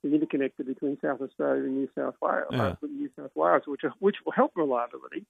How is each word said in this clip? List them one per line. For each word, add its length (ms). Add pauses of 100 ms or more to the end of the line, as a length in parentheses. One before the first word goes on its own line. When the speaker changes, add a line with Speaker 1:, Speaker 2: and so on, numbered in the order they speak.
Speaker 1:
the 60
interconnector 560
between 380
South 180
Australia 420
and 120
New 220
South 240
Wales, 300
Speaker 2:
Yeah. 160
Speaker 1:
uh, 160
New 340
South 180
Wales, 300
which, 160 (180)
which 240
will 100
help 220
reliability 760